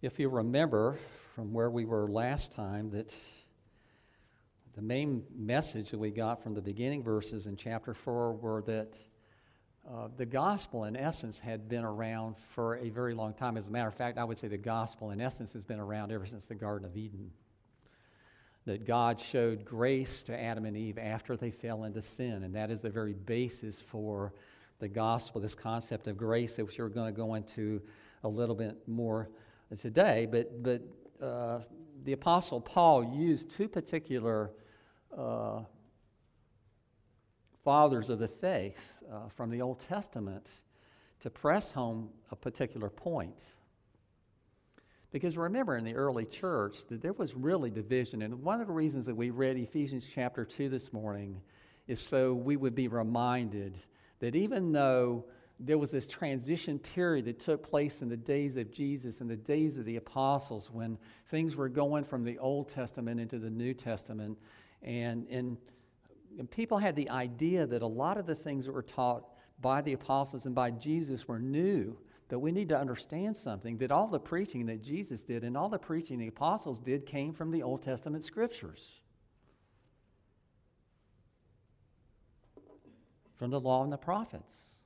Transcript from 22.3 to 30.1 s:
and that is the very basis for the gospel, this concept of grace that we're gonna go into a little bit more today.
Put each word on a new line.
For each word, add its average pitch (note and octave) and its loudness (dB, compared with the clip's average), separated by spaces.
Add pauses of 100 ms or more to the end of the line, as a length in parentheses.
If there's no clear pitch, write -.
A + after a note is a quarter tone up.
and F#2 -6
that G#2+ -2
is A2 -4
the A2+ -4
very G#2+ -2
basis A2+ -4
for G#2 -4 (440)
the G#2+ -4
gospel, A2+ 0
this G#2+ -4
concept A2+ -4
of G2+ -4
grace A2+ 2
that G#2 -4
we're A#2 -2
gonna A2+ -2
go A2 -2
into G#2+ -2 (440)
a G#2+ 2
little A2+ 2
bit A2 -4 (100)
more A2+ 0 (500)
today. A#2 6